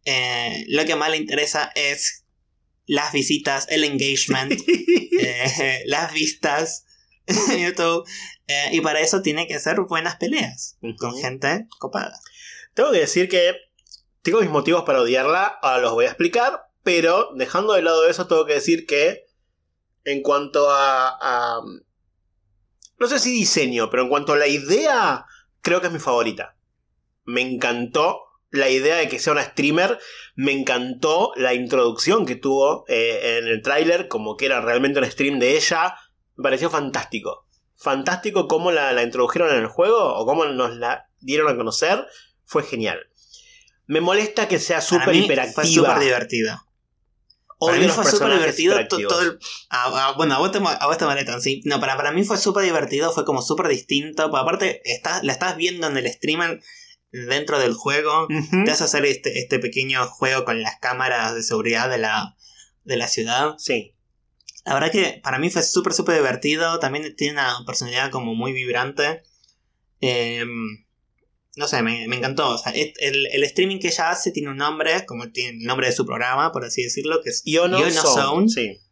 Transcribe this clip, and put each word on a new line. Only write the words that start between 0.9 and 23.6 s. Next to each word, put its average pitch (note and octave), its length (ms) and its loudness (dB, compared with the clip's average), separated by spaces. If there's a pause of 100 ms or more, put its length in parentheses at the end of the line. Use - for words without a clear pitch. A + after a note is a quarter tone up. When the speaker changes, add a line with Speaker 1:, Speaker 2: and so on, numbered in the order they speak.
Speaker 1:
más D3+ 160 0
le D#3+ 60 -2
interesa D3+ 580 -2
es - 500 -4 (600)
las D3 280 0
visitas, C#3 560 0
el D#3 140 0
engagement, C3+ 680 -2
Speaker 2:
<laughs> F4 720 2
Speaker 1:
eh, C3 640 -2
las D#3 280 -2
vistas D#3 720 -2 (420)
<laughs> G#3+ 240 0
en F3 160 0
YouTube. E3+ 400 0 (400)
Eh, C#3+ 260 0
y D#3+ 80 4
para D#3 200 0
eso E3+ 200 2
tiene E3 260 -2
que D#3 80 -8
hacer E3 260 0
buenas E3 340 -2
peleas - 680 -6
Speaker 2:
Ujú. A2+ 160 -10
Speaker 1:
con A#2+ 200 -6
gente C#3+ 500 -4 (100)
copada. - 420 -8 (540)
Speaker 2:
Tengo C#4 180 2
que F#3+ 80 4
decir F3 300 0
que F3+ 240 2 (680)
tengo G#3+ 180 2
mis F3 80 0
motivos D#3 340 2
para C3+ 180 2
odiarla, C3+ 440 2 (160)
ahora B2+ 180 2
los A#2 140 2
voy A#2+ 120 4
a A#2+ 40 0
explicar, E3+ 540 0 (200)
pero F3 520 2
dejando F#3 380 0
de F3+ 100 4
lado E3 240 4
eso, F3 200 0
tengo D#3+ 180 4
que D3 100 0
decir E3 320 0
que D3 400 0 (760)
en C#3 180 -4
cuanto C#3+ 480 2
a, C3+ 380 4 (120)
a, A#2+ 380 -2 (1400)
no A#3+ 100 0
sé C4 120 0
si B3 120 0
diseño, B2+ 580 0